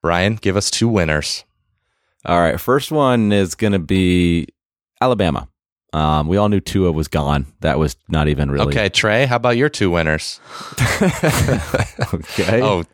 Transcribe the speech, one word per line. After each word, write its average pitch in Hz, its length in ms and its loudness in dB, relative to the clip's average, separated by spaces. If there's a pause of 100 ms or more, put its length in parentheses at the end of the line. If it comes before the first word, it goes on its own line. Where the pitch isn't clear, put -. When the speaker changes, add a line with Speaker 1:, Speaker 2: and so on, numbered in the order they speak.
Speaker 1:
Ryan, 90 340 2
give 98 220 0
us - 120 -2
two 117 180 0
winners. 80 560 -2 (800)
Speaker 2:
All 87 120 2
right, 85 220 2
first 135 320 -2
one 123 400 2
is 98 220 0
gonna 101 240 0
be 87 680 2 (520)
Alabama. 101 480 0 (460)
Um, 76 320 0
we 90 120 0
all 104 100 2
knew 101 120 2
Tua 92 300 0
was 78 160 -2
gone. 71 400 -2 (140)
That 76 180 0
was 78 160 0 (140)
not 78 180 0
even 73 240 0
really 71 160 0
Speaker 1:
Okay, 98 240 0
Trey, 110 360 2
how 123 100 0
about 120 200 2
your 143 140 2
two 92 220 0
winners? 80 480 0 (360)
Speaker 2:
<laughs> - 40 -8 (1300)
Okay. 95 500 -2
Speaker 1:
Oh, 95 320 0